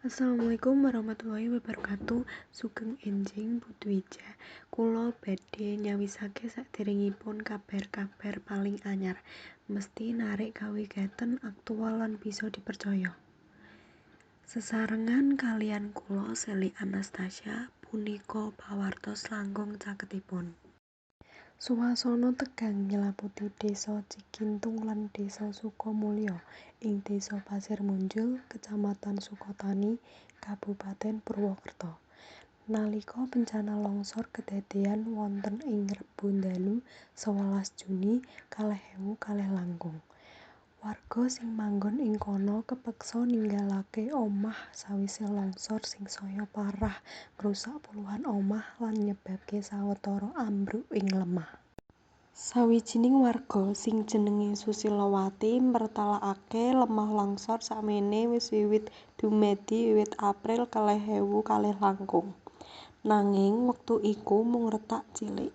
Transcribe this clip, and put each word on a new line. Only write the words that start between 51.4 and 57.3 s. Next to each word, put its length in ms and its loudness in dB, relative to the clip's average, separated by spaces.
Sawijining 800 6
warga 560 4
sing 320 0
jenenge 480 4
Susilowati 1040 2
mratelakaké 1200 2
lemah 400 4
longsor 480 0